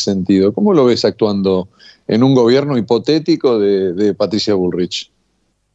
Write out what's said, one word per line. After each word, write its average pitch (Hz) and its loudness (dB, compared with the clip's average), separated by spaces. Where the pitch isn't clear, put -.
sentido? 98 0
¿Cómo 104 0
lo 143 4
ves 120 0
actuando 98 -2
en 110 0
un 135 4
gobierno 131 2
hipotético 127 0
de, 98 0
de 101 0
Patricia 104 -2
Bullrich? 90 -4